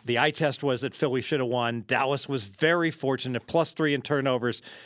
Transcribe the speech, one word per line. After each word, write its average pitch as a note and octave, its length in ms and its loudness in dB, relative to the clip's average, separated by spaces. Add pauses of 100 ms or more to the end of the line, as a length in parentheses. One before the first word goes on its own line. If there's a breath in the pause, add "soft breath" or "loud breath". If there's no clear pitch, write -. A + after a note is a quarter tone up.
The A#2+ 140 2
eye D3 140 4
test D3 300 -2
was B2+ 200 0
that C3+ 120 -6
Philly C3 280 0
should D3 180 -2
have B2+ 80 0
won. A#2+ 380 -2
Dallas C3 420 0
was C3 160 -4
very D#3+ 460 2
fortunate, C3 560 -2
plus E3 260 2
three D3+ 220 0
in B2+ 80 -2
turnovers. B2+ 580 0 (260 loud breath)